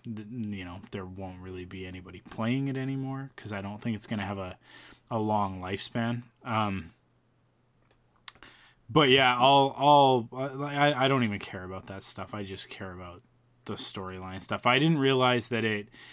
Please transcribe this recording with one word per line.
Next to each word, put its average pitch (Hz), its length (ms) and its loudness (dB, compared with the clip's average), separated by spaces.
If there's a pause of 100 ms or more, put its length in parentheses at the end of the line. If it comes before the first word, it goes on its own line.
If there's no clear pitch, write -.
th-, 110 260 -10
you 104 340 -8
know, 87 160 -12 (120)
there 98 160 -8
won't 92 320 -12
really 92 260 -12
be 92 220 -12
anybody 90 420 -16
playing 127 380 -2
it 135 100 -6
anymore 135 580 -6
'cause 104 160 -12
I 101 100 -6
don't 104 200 -10
think 117 140 -2
it's 104 120 -8
gonna 104 180 -4
have 101 140 -6
a, 90 160 -10 (540)
a 117 100 -4
long 104 440 0
lifespan. 117 600 -4 (220)
Um, 104 460 -2 (2000)
but 139 200 6
yeah, 131 280 6
I'll, 139 400 6
I'll, 139 520 8 (340)
I, 143 120 -6 (160)
I, 135 140 2
I - 20 4
don't 131 160 2
even 101 160 -2
care 92 240 -12
about 92 240 -12
that 95 160 -12
stuff. - 300 -8
I 104 100 -6
just 95 260 -10
care 95 220 -12
about 90 300 -16 (440)
the 107 80 -10
storyline 92 720 -8
stuff. - 220 -2
I 123 140 6
didn't 160 180 4
realize 127 520 2
that 113 140 -2
it, 104 240 -2 (260)